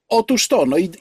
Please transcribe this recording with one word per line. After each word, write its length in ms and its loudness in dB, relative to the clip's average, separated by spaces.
Otóż 380 0
to, 180 2
no 120 0
i, 120 0